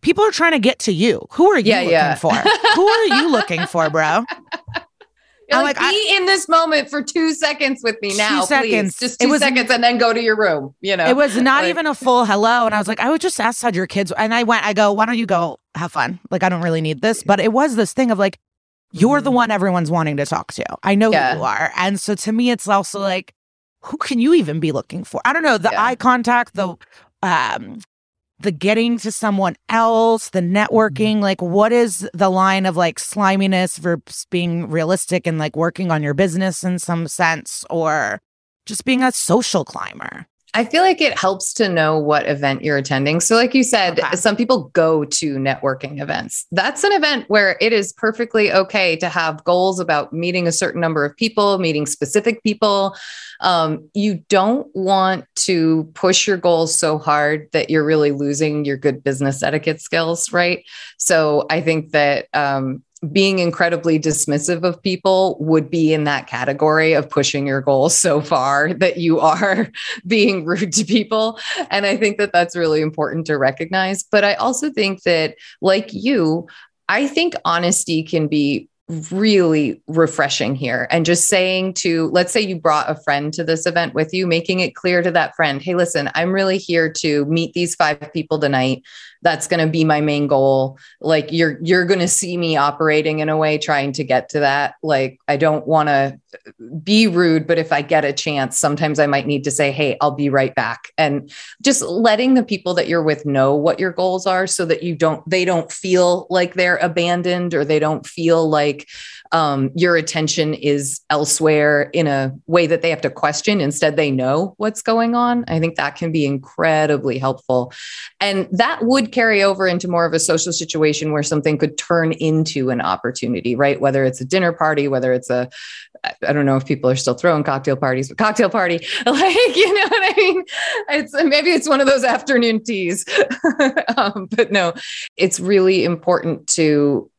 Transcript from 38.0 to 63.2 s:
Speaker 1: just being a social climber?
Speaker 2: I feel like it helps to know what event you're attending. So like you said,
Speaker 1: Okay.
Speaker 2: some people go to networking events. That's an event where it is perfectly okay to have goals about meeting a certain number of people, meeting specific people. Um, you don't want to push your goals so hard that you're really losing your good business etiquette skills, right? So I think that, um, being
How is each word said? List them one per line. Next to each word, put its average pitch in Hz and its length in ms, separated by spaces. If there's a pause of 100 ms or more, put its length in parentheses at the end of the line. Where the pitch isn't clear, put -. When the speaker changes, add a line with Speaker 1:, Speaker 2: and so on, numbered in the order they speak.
Speaker 1:
just 214 180
being 262 180
a 254 80
social 202 540
climber? - 640 (260)
Speaker 2:
I 226 120
feel 311 180
like 370 160
it 285 180
helps 190 360
to 208 160
know 156 280
what 147 300
event 139 340
you're 147 140
attending. 139 460
So 226 140
like 247 200
you 262 80
said, 185 360
Speaker 1:
Okay. 160 180
Speaker 2:
some 208 180
people 226 380
go 160 320
to 143 320
networking 135 640
events. - 500
That's 196 320
an 403 80
event 294 380
where 202 320
it 220 100
is 202 220
perfectly 226 580
okay 190 460
to 180 100
have 160 380
goals 180 340
about 160 320
meeting 175 380
a - 20
certain 170 300
number 156 240
of 147 100
people, 208 420
meeting 156 280
specific 208 580
people. 202 540 (420)
Um, 160 540
you 202 340
don't 208 480
want 190 480 (240)
to 160 460
push - 340
your 202 100
goals 165 400
so 156 200
hard 151 560
that - 160
you're 156 160
really 151 260
losing 143 540
your 139 100
good 135 300
business 135 360
etiquette 156 400
skills, 165 520
right? 175 320 (320)
So 151 520
I 160 120
think 160 320
that, 143 400
um, 139 500 (280)
being 190 280